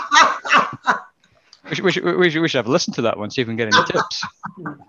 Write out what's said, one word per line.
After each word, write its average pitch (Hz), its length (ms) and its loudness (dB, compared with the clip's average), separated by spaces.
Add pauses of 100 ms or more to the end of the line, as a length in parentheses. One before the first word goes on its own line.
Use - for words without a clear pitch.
(1700)
We 156 80 -6
should, 165 80 -4
we 170 80 4
should, 180 120 -2
we 175 260 4
should, 160 120 0
we 160 60 2
should 143 100 0
have 107 80 0
a 117 40 -2
listen 175 240 0
to 135 80 -2
that 110 140 2
one, 104 140 -6
see - 100 -4
if 113 80 -2
we 113 80 -6
can - 0 -
get 113 180 0
any - 120 4
tips. - 380 -4 (640)